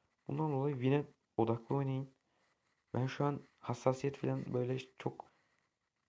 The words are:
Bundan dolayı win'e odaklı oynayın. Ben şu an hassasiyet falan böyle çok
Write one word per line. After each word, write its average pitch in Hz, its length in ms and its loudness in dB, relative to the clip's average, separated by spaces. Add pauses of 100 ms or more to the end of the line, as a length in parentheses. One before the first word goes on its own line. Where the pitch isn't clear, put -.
(280)
Bundan 151 240 -2
dolayı 139 220 0
win'e 135 300 4 (320)
odaklı 120 400 2
oynayın. 135 340 -2 (840)
Ben 127 120 2
şu 139 180 -2
an 143 180 0 (160)
hassasiyet 131 580 0
falan 131 380 -2
böyle 123 240 0 (200)
çok - 320 -8 (800)